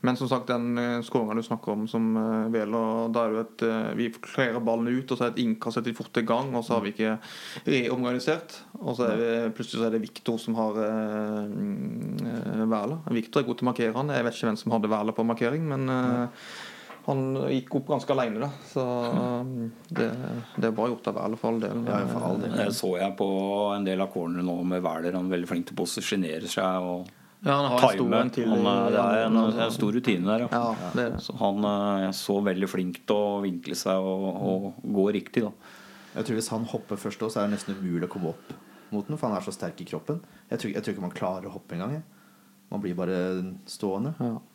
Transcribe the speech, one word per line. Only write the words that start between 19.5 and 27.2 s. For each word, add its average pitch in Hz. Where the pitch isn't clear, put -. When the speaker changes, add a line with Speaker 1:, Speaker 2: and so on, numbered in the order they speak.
Speaker 1:
det, 117
det -
er 113
bra 113
gjort 117
av 95
Vela 107
for 117
all 117
del. 110
Speaker 2:
Ja, 104
for -
all 92
del. 90
Speaker 3:
Det 101
så 95
jeg 98
på 98
en 101
del 95
av 98
cornerne 90
nå 87
med 92
Wæler. 82
Han 90
er 92
veldig 87
flink 85
til -
å 92
posisjonere 87
seg 92
og 90